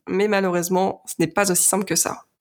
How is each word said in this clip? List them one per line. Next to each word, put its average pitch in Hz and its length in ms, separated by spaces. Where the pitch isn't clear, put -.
mais 196 180
malheureusement, 185 800
ce - 120
n'est 165 80
pas 196 260
aussi - 120
simple 196 200
que 165 100
ça. - 280